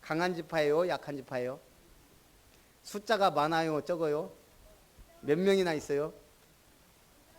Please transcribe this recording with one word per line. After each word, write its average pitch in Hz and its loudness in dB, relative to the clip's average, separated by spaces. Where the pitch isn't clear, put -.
강한 175 -2
지파예요? 160 0
약한 147 -6
지파예요? 127 -6
숫자가 202 2
많아요? 156 2
적어요? 165 -2
몇 147 2
명이나 190 4
있어요? 147 -2